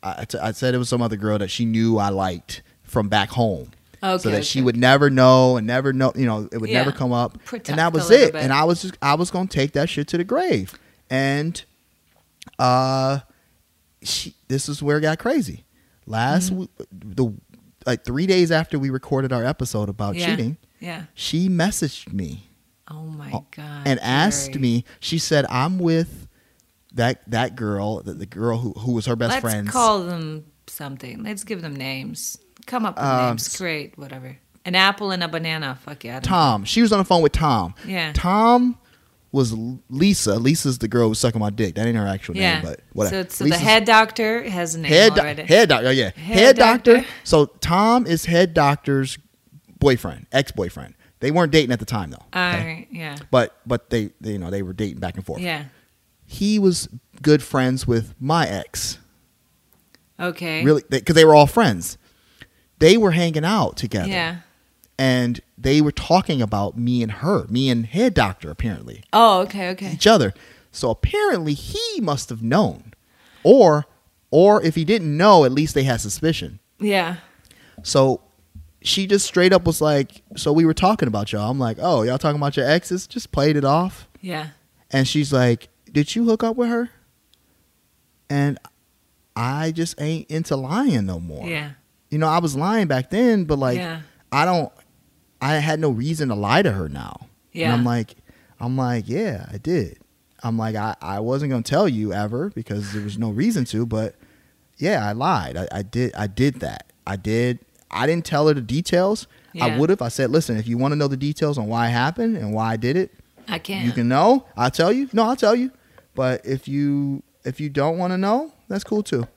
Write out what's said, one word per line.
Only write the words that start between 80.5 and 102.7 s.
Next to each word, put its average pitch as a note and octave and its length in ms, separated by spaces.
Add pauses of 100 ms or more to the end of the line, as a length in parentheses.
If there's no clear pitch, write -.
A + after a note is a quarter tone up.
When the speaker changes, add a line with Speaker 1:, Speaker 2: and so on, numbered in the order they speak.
Speaker 1:
we E3 120
were D#3+ 80
talking F#3 360
about G#2 240
y'all." G#2+ 180
I'm C3+ 80
like, A#2 220
"Oh, D3+ 220
y'all B2 140
talking D3 220
about C#3+ 160
your C3 140
exes?" F3+ 380
Just - 260
played D3 240
it C#3 80
off. E3 420 (140)
Speaker 2:
Yeah. D#3 260 (440)
Speaker 1:
And C3+ 160
she's C#3+ 260
like, B2 340 (240)
"Did D3 240
you A#3 100
hook A3+ 180
up A3+ 120
with A#3+ 140
her?" A#3 200 (1400)
And C#3+ 300 (760)
I C#3+ 360
just E3 300
ain't D#3 280
into D#3+ 260
lying C#3 500
no F#2 140
more. E2+ 280
Speaker 2:
Yeah. D3 240 (380)
Speaker 1:
You D3 80
know, D#3 100
I D#3+ 120
was D#3 160
lying F#3+ 320
back C3 220
then, G#3+ 360
but, D3 140
like, B2+ 180
Speaker 2:
Yeah. E3 240 (300)
Speaker 1:
I D3 140
don't, F3 260 (720)
I C#3+ 140
had D#3 240
no D#3 100
reason C#3 400
to A2 60
lie G#2 260
to F#3 100
her F2+ 180
now. C#2 280 (360)
And E3 80
Speaker 2:
Yeah. C#3 120
Speaker 1:
I'm A#2+ 100
like, A#2+ 320 (440)
I'm B2 180
like, A#2+ 300
"Yeah, C#3 440
I G#2 60
did." C#3+ 400 (460)
I'm A2+ 140
like, A2 180
"I, G#2+ 260
I G2 200
wasn't C3+ 300
gonna B2 120
tell F3+ 240
you G#2+ 260
ever A2 360
because G#2 440